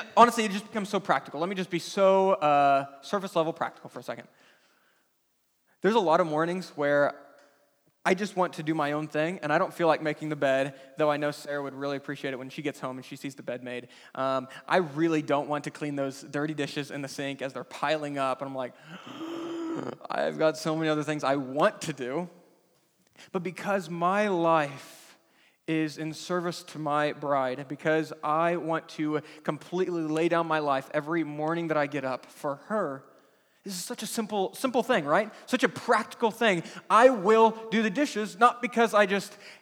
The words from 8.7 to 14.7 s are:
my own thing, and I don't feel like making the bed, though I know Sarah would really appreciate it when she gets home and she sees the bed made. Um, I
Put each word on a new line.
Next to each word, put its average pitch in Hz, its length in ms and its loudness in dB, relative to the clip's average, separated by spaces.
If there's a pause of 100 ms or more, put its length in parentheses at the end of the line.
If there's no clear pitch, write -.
my 147 200 0
own 151 140 -4
thing, 156 360 -2
and 151 100 0
I 160 60 6
don't 151 120 -2
feel 170 140 0
like 156 160 4
making 151 280 -4
the 151 60 -4
bed, 139 380 2 (240)
though 151 140 2
I 147 60 0
know 147 120 -2
Sarah 143 320 -6
would 135 140 -8
really 139 220 -4
appreciate 139 360 -8
it 127 40 -6
when 131 120 -12
she 156 140 -10
gets 143 160 -6
home 131 180 -8
and 127 80 -12
she 143 100 -16
sees 139 200 -10
the 139 80 -16
bed 123 200 -8
made. 123 260 -10 (260)
Um, 131 320 -2 (200)
I 175 100 4